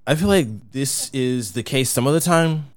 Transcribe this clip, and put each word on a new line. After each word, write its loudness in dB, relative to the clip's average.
I 2
feel 0
like 4
this -4
is -2
the -4
case 0
some 0
of 2
the 2
time. 2